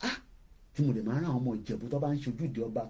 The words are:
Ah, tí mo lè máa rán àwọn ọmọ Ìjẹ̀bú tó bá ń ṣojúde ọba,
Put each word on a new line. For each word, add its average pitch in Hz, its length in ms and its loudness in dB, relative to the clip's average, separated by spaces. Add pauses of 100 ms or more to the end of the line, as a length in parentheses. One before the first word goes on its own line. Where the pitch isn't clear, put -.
Ah, 254 160 0 (560)
tí 143 100 2
mo 135 100 4
lè 110 100 0
máa 113 120 0
rán 156 100 2
àwọn 139 140 2
ọmọ 127 120 0 (120)
Ìjẹ̀bú 117 260 -4
tó 143 100 0
bá 143 140 2
ń 143 60 0
ṣojúde 127 440 -2
ọba, 113 260 -2